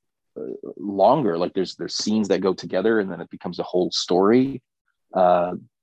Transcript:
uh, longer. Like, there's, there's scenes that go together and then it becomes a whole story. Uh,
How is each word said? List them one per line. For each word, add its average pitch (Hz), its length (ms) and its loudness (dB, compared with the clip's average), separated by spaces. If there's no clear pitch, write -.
uh, - 40 -12
longer. 101 600 2
Like, 87 160 -2
there's, 90 220 -4
there's - 200 -8
scenes 107 340 0
that 95 120 2
go 95 120 2
together 92 460 0
and 95 120 -4
then 85 100 -10
it 80 80 -14
becomes 87 300 -10
a 87 40 -4
whole 90 280 -2
story. 120 720 2
Uh, 90 420 2